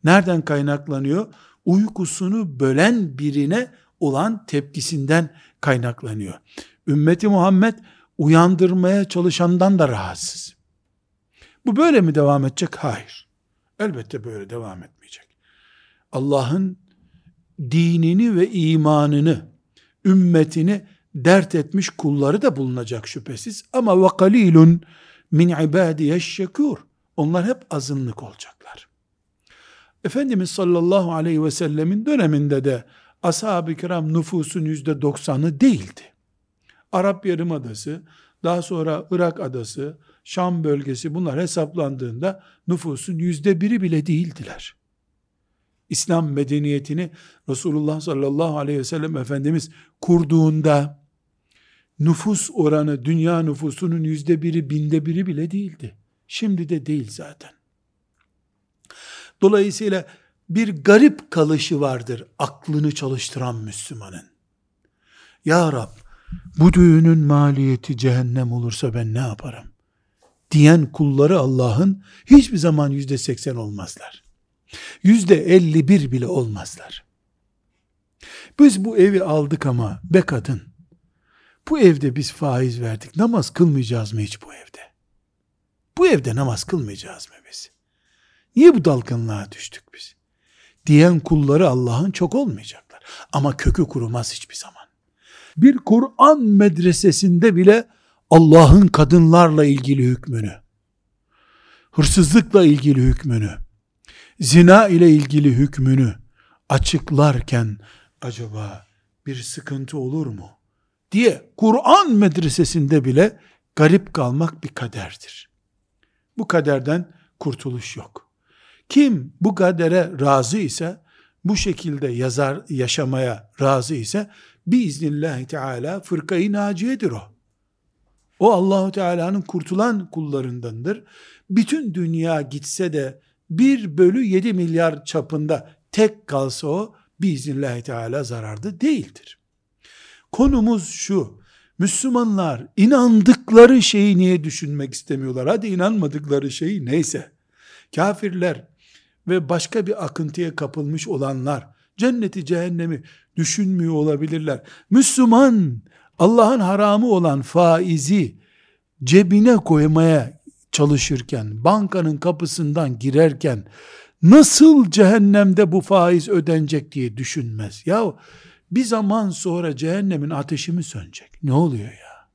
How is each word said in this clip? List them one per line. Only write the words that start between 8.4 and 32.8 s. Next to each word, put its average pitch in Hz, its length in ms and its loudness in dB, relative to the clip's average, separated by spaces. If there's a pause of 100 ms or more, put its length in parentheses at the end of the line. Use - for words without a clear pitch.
çalışandan 180 680 0
da 151 100 2
rahatsız. - 680 -10 (1120)
Bu 202 100 0
böyle 294 240 4
mi 165 140 2
devam 143 300 2
edecek? 135 320 -6
Hayır. - 520 -10 (500)
Elbette 131 460 -10
böyle 104 260 -14
devam 104 320 -14
etmeyecek. - 440 -20 (840)
Allah'ın 143 680 -2 (840)
dinini 170 760 0
ve 185 140 0
imanını, 151 960 0 (580)
ümmetini 175 840 2 (280)
dert 175 400 2
etmiş 165 340 -4
kulları 143 540 -2
da 214 140 0
bulunacak 123 520 -8
şüphesiz. - 640 -14
Ama 202 320 2
"ve 185 40 6 (100)
kalilun 170 640 6 (480)
min 170 180 2
ibadiyeş 160 880 -2
şekur." 226 440 -6 (380)
Onlar 165 280 -2
hep 254 260 -6
azınlık 135 520 -8
olacaklar. - 680 -20 (1160)
Efendimiz 214 460 -4
sallallahu 175 600 0
aleyhi 160 320 -2
ve 156 60 -2
sellemin 165 560 -4
döneminde 151 580 0
de 127 200 -4 (380)